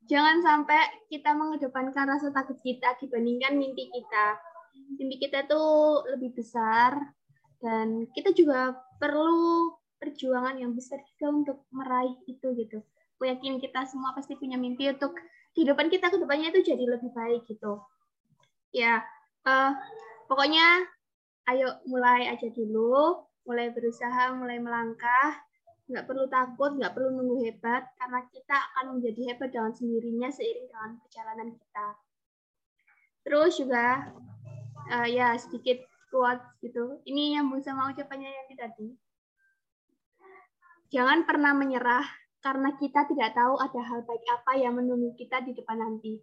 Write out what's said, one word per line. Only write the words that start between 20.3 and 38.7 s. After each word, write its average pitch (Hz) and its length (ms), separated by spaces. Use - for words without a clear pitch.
pokoknya 320 560
ayo 254 400
mulai 247 400
aja 240 160
dulu, 233 800
mulai 240 320
berusaha, 247 640
mulai 240 240
melangkah. 240 800
Nggak 240 160
perlu 269 240
takut, 262 480
nggak 196 160
perlu 262 240
nunggu 254 320
hebat, 233 480
karena 254 320
kita 269 260
akan 262 460
menjadi 240 340
hebat 254 160
dengan 226 220
sendirinya 233 560
seiring 247 400
dengan 220 220
perjalanan 226 560
kita. 208 300
Terus 302 320
juga, 254 560
eh, 240 240
ya, 247 240
sedikit 247 400
quotes 247 320
gitu. 247 480
Ini 294 320
nyambung 269 240
sama 269 240
ucapannya 277 400
Yanti 262 260
tadi. 220 340